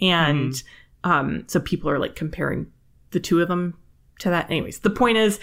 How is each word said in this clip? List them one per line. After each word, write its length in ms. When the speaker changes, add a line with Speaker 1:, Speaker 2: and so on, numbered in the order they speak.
Speaker 1:
And, 520
Speaker 2:
Mm-hmm. 580
Speaker 1:
um, 360
so 140
people 300
are, 80
like, 180
comparing 500
the 80
two 200
of 80
them 280
to 100
that. 200
Anyways, 300
the 100
point 280
is, 240